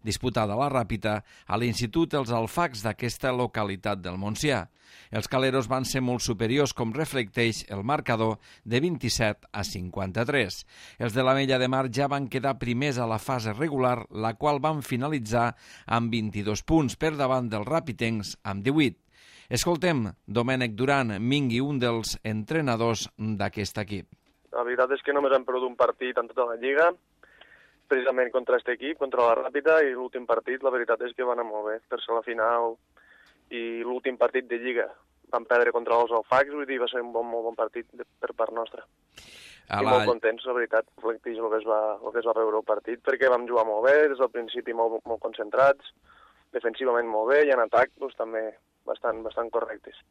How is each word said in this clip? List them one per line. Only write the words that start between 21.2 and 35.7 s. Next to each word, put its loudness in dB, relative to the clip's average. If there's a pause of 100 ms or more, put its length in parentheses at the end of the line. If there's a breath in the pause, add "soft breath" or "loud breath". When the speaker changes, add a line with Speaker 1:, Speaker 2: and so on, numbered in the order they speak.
Speaker 1:
Mingui, 0
un -2
dels 0 (100)
entrenadors -2 (140)
d'aquest -4
equip. -8 (500)
Speaker 2:
La 0
veritat 2
és -12
que -2
només 2
hem 2
perdut -2
un -8
partit 0
en -2
tota 0
la -4
lliga, 2 (1000 soft breath)
precisament 2
contra 2
este 0
equip, -6
contra 4
la 6
Ràpita, 4
i 2
l'últim -8
partit, -2
la 2
veritat 0
és -8
que -4
va 0
anar -2
molt -6
bé, -4 (160)
per -6
ser -4
la -2
final 0 (760 soft breath)
i -6
l'últim -4
partit 0
de -4
lliga. -2 (400)
Vam -2
perdre 4